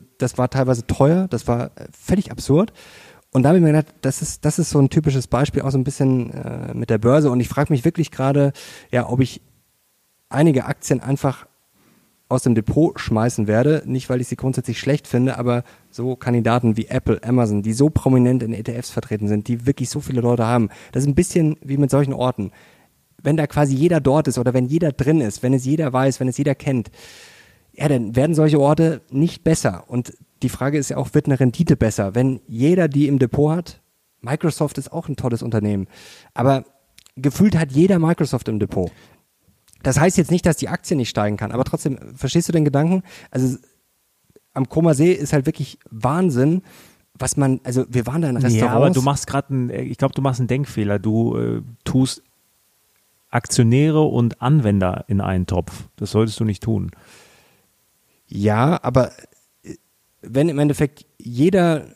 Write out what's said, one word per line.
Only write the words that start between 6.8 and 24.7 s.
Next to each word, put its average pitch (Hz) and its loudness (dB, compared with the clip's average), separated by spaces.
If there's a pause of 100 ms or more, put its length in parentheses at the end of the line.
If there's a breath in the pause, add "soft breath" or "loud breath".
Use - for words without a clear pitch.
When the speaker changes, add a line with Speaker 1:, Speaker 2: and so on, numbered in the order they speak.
Speaker 1:
der 113 2
Börse. 131 4
Und 123 2
ich 117 0
frag - -2
mich 135 0
wirklich 165 -2
gerade, 139 0 (380 loud breath)
ja, 123 -2
ob 123 0
ich 127 -2 (880)
einige 139 2
Aktien - -4
einfach 131 -4 (840 soft breath)
aus 127 -2
dem 120 2
Depot 147 0
schmeißen 113 -2
werde. 127 2
Nicht, 131 -6
weil 127 -2
ich 127 -6
sie - -10
grundsätzlich 131 -4
schlecht 147 -2
finde, 127 0
aber 120 -2 (280 soft breath)
so 123 -6
Kandidaten 120 2
wie 110 -4
Apple, - -2
Amazon, 113 0
die 110 -2
so 139 2
prominent 127 2
in 113 -6
E 107 -8
T 123 -8
Fs 117 -10
vertreten 107 -4
sind, 104 -2
die 120 -4
wirklich 131 -2
so 151 -6
viele 135 -2
Leute 120 2
haben, 117 2 (220 loud breath)
das 131 -2
ist 143 2
ein 139 2
bisschen 156 2
wie 135 -6
mit 143 2
solchen 139 2
Orten. 123 -4 (720 soft breath)
Wenn 151 2
da 151 0
quasi 143 0
jeder 160 2
dort 143 2
ist 127 -2
oder 120 0
wenn 127 2
jeder 156 0